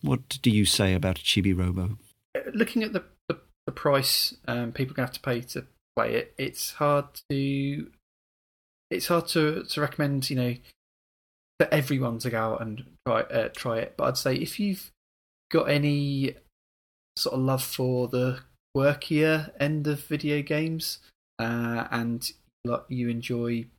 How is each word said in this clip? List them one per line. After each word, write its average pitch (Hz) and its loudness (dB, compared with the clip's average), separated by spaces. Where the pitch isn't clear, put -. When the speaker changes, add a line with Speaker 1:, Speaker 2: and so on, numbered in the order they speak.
Speaker 1:
what 131 -2
do 120 6
you 107 6
say 92 4
about 92 2
Chibi 95 2
Robo? 92 0
Speaker 2:
Looking 226 0
at 220 -4
the, 196 -4
the, - -4
the 127 -8
price, - 0
um, 120 -2
people 135 -4
are - -8
gonna 127 0
have - -10
to - -10
pay 120 -2
to - -10
play 117 2
it, 117 -2
it's - -6
hard 143 2
to, 139 -2
it's 180 -4
hard 170 4
to, 156 2
to - -4
recommend, 139 0
you 139 0
know, 123 0
for - 6
everyone 131 2
to 123 -2
go 113 -2
out 110 -2
and 113 -8
try, 117 4
uh, 113 0
try 117 -4
it. - -6
But 139 0
I'd 131 2
say 135 0
if 160 -4
you've 196 -2
got - 2
any 143 2
sort - -2
of 131 0
love 131 2
for 127 0
the 127 0
quirkier 151 2
end 147 0
of 147 0
video 147 0
games, 156 -2
uh, 117 -2
and, 117 -2
like, 120 -2
you 123 -2
enjoy 117 -2